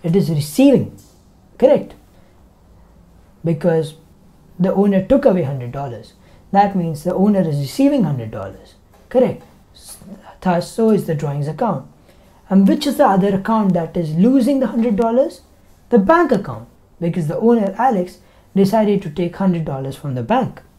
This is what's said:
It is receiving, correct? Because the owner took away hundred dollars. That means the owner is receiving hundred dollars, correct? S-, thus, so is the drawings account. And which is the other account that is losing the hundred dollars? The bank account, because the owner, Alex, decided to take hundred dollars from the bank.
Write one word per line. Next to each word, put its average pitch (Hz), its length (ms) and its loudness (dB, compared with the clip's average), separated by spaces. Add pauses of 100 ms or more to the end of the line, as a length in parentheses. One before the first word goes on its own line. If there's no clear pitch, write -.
It 170 140 -2
is 160 140 2
receiving, 170 680 2 (580)
correct? 233 360 2 (1500)
Because 160 480 -2 (680)
the 180 140 0
owner 190 320 2
took 269 180 2
away 185 200 4
hundred 127 280 -8
dollars. 139 420 -12 (380)
That 196 240 2
means 165 280 -4
the 180 100 -2
owner 196 280 2
is 151 160 0
receiving 269 460 0
hundred 120 280 -4
dollars, 98 440 -14 (340)
correct? 233 340 0 (300)
S-, - 240 -20 (440)
thus, 175 300 -2
so 226 180 0
is 196 160 0
the 160 100 -4
drawings 143 320 -6
account. 160 400 -6 (640)
And 196 180 4
which 294 200 0
is 254 100 -4
the 277 100 4
other 196 280 2
account 202 380 0
that 165 220 -4
is 160 200 -4
losing 254 440 2
the 262 80 -2
hundred 226 280 -2
dollars? 233 460 -2 (480)
The 233 100 4
bank 320 320 2
account, 120 360 -4 (320)
because 165 280 -4
the 165 100 -4
owner, 220 400 2
Alex, 240 400 -2 (380)
decided 202 480 2
to 156 60 -8
take 175 260 -6
hundred 175 280 0
dollars 135 320 -8
from 135 200 -8
the 123 80 -6
bank. 233 380 -2 (180)